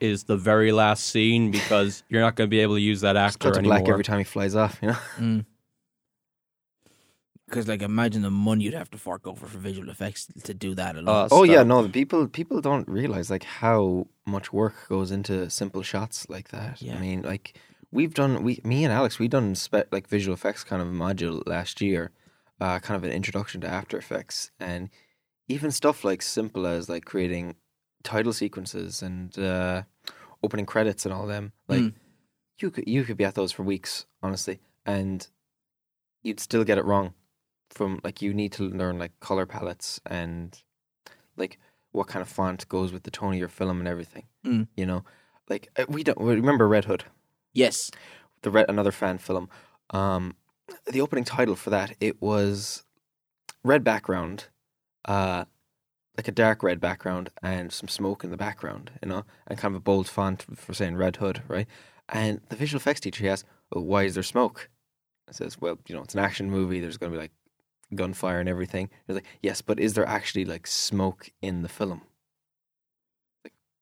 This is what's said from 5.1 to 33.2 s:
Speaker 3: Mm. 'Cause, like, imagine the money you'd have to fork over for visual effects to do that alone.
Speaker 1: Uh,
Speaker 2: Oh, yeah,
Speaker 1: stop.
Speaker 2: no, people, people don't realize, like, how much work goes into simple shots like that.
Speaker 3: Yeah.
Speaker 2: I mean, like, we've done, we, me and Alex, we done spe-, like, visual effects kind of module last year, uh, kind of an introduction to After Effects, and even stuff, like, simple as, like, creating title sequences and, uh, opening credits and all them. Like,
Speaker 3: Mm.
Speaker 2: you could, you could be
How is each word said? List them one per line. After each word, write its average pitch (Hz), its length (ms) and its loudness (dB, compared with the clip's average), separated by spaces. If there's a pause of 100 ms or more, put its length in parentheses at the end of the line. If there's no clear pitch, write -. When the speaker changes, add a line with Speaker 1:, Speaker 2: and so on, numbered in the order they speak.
Speaker 3:
Mm. 110 240 2 (2000)
'Cause, 113 180 -2
like, 107 140 -2
imagine 107 400 2
the 98 80 2
money 104 340 4
you'd 104 100 -4
have - 160 -8
to 107 80 -16
fork 92 280 -8
over 92 200 -14
for 104 120 -14
visual 95 320 -8
effects 101 360 -8 (180)
to 104 100 -10
do 95 200 -6
that 92 220 -4
alone. 85 120 -6 (180)
Speaker 1:
Uh, - 40 0
Speaker 2:
Oh, 156 120 12
yeah, 170 140 12
Speaker 1:
stop. 127 100 12
Speaker 2:
no, 120 220 6
people, 139 380 2
people 170 360 -4
don't 139 260 0
realize, 101 420 -2
like, 95 140 -4
how 101 640 2 (180)
much 98 260 -8
work 104 220 0 (140)
goes 95 220 -2
into 95 400 -4
simple 95 320 -6
shots - 480 -6
like 95 180 -14
that. 110 320 -10
Speaker 3:
Yeah. 120 160 -10
Speaker 2:
I - 40 -6
mean, 92 220 -4
like, - 360 -8 (340)
we've 160 220 0
done, 135 280 2
we, 120 220 0
me 123 180 2
and 143 100 4
Alex, 117 260 2
we 117 100 2
done 120 260 2
spe-, - 380 0
like, 98 160 -4
visual 98 260 0
effects - 300 -4
kind 95 160 -4
of 87 80 -4
module 85 580 -2
last 85 360 -4
year, 90 300 0 (480)
uh, 92 180 0
kind - 180 -6
of 90 80 -4
an 71 100 -4
introduction 95 460 -6
to - 80 -8
After 92 300 -6
Effects, - 600 -8
and 90 300 -8 (580)
even 143 240 -2
stuff, 147 320 2
like, 98 200 0
simple 107 440 -4
as, 85 220 -2
like, 85 160 -6
creating 87 520 -4 (460)
title 113 300 0
sequences 95 720 -6
and, 92 360 -8
uh, 92 440 -2 (600)
opening 104 220 -2
credits 110 400 0
and 95 80 -4
all 95 140 -6
them. 104 260 -6 (160)
Like, 131 140 4
Speaker 3:
Mm. 110 120 0 (640)
Speaker 2:
you 190 120 -2
could, - 180 -8
you 127 160 2
could 113 140 -8
be 101 80 4